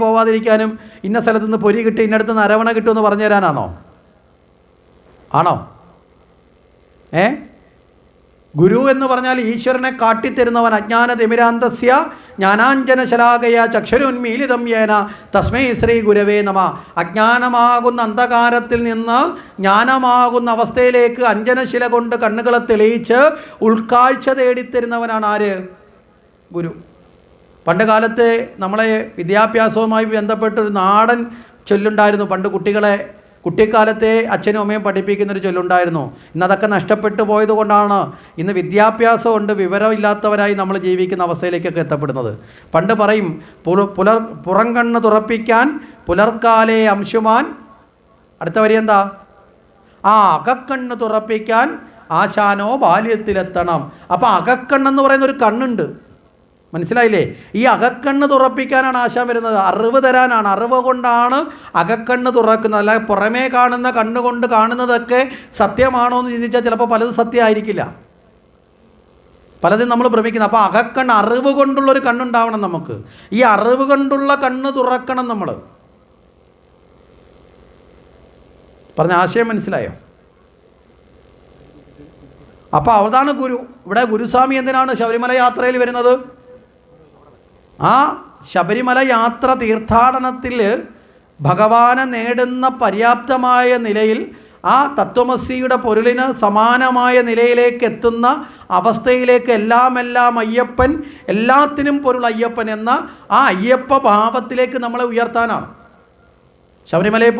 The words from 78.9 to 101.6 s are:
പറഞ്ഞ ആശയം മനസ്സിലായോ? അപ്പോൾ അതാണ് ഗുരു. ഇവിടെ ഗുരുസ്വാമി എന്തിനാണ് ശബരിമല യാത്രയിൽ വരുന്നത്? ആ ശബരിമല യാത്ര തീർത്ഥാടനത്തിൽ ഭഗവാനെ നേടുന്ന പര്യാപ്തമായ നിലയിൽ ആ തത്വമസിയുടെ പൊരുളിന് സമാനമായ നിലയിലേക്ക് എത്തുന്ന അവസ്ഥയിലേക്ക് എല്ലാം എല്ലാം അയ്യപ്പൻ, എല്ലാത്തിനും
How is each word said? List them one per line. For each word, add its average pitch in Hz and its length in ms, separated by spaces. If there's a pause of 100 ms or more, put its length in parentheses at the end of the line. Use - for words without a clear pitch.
പറഞ്ഞ 170 180 (100)
ആശയം 226 280
മനസ്സിലായോ? 160 400 (2750)
അപ്പോൾ 226 240
അതാണ് 254 300 (100)
ഗുരു. 254 180 (260)
ഇവിടെ 202 180
ഗുരുസ്വാമി 240 580
എന്തിനാണ് 262 280 (100)
ശബരിമല 233 320 (120)
യാത്രയിൽ 247 400
വരുന്നത്? 247 280 (1700)
ആ 180 180 (540)
ശബരിമല 240 480 (120)
യാത്ര 233 380 (120)
തീർത്ഥാടനത്തിൽ 254 960 (840)
ഭഗവാനെ 226 640 (100)
നേടുന്ന 247 500 (160)
പര്യാപ്തമായ 247 1040
നിലയിൽ 220 340 (560)
ആ 262 40 (200)
തത്വമസിയുടെ 254 880
പൊരുളിന് 240 400 (160)
സമാനമായ 247 720 (140)
നിലയിലേക്ക് 240 640
എത്തുന്ന 233 360 (520)
അവസ്ഥയിലേക്ക് 247 800
എല്ലാം 233 320 (120)
എല്ലാം 240 380
അയ്യപ്പൻ, 240 480 (440)
എല്ലാത്തിനും 277 680